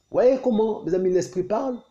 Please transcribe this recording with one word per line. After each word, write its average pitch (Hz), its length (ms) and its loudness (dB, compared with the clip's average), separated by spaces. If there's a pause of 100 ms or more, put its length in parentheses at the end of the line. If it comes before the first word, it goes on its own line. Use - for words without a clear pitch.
(100)
voyez 247 320 4
comment, 220 420 0
mes 165 100 -2
amis, 185 180 0
l'Esprit 185 300 -2
parle ? 247 340 -4 (140)